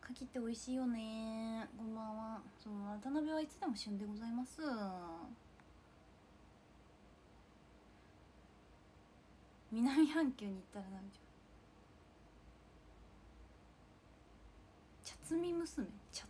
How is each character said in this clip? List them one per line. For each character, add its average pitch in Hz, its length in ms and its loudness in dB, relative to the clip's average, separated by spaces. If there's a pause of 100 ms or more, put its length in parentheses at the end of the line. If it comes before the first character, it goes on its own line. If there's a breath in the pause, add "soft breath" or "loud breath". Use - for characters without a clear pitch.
(120)
牡 254 140 -4
蠣 - 20 -8
っ - 20 -8
て 262 100 -2
美 226 60 2
味 233 100 2
し 254 180 -4
い - 20 4
よ 262 100 4
ね。 220 800 0 (100)
こ 226 60 -4
ん 220 120 -2
ば 220 60 -2
ん 220 160 -2
は。 220 240 -2 (220)
そ 214 60 -8
う、 208 40 -4 (120)
渡 208 240 -2
辺 302 220 4
は 311 100 4
い 302 60 2
つ - 120 -12
で 392 60 0
も 254 100 4
旬 208 220 0
で 208 80 0
ご 208 100 -2
ざ 226 120 -2
い 233 40 0
ま 240 140 2
す。 - 160 -8 (4000)
南 269 360 10
半 302 240 8
球 208 160 -2
に 196 60 0
行 190 40 -2
っ 185 40 -8 (120)
た 208 60 -4
ら 196 60 -4
ダ 190 80 -8
メ 196 40 -6 (160)
じ - 60 -18 (4000)
ゃ - 20 -10
ん。 - 20 -12 (140)
茶 320 60 4
摘 330 40 8
み 349 140 4
娘？ 320 340 2 (240)
茶 - 180 -6